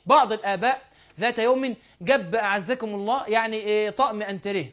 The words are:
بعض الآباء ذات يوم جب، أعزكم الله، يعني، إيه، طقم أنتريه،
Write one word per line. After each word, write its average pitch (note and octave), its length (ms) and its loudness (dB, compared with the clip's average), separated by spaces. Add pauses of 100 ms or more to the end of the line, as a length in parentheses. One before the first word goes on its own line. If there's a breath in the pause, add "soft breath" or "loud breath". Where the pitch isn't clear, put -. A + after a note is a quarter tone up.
بعض A#3+ 280 6
الآباء G3+ 480 0 (380 soft breath)
ذات A#3 200 -2
يوم B3+ 360 2 (260 soft breath)
جب، G#3 340 0
أعزكم G#3 600 -2
الله، G#3+ 320 -2
يعني، A3 300 0
إيه، G#3+ 320 0
طقم G#3+ 320 -2
أنتريه، G3 520 -6